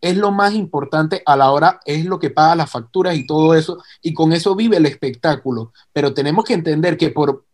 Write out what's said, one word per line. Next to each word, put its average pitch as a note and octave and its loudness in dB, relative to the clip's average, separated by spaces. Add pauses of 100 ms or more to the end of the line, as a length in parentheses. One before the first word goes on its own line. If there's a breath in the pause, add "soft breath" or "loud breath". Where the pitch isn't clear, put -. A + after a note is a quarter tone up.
es F3+ -2
lo G3+ 0
más G3+ 0
importante D#3 -4
a C#3+ 4
la C3+ 4
hora, D#3+ 2
es D#3 -4
lo F#3+ -4
que D#3 -4
paga D#3+ 4
las D#3 -4
facturas F3+ -4
y D3+ -6
todo D#3 4
eso, D#3+ 0 (240 loud breath)
y E3+ -6
con D#3+ 2
eso E3+ 0
vive A3 0
el D#3 4
espectáculo. C3 -4 (200 soft breath)
Pero C#3 -2
tenemos D3+ -2
que A#3+ -4
entender E3 -2
que E3 0
por C#3 -2